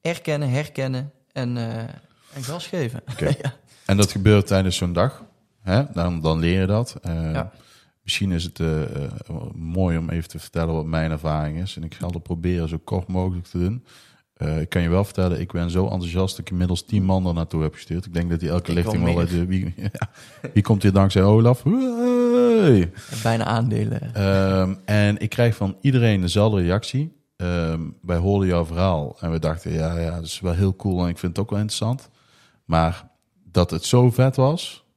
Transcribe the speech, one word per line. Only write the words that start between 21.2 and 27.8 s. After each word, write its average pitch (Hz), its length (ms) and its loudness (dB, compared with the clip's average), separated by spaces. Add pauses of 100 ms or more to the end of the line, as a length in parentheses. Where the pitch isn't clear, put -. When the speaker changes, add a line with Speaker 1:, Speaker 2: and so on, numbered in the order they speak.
Speaker 2:
Olaf? 113 400 6
Hey! 240 1300 4 (320)
Speaker 1:
Bijna 113 220 0
aandelen. 110 680 -2
Speaker 2:
Ehm, 95 600 2 (100)
en 104 360 2
ik 113 100 -4
krijg 117 260 2
van 95 240 -2
iedereen 117 400 4
dezelfde 98 400 2
reactie. 110 560 -2 (200)
Ehm, 85 440 -2 (220)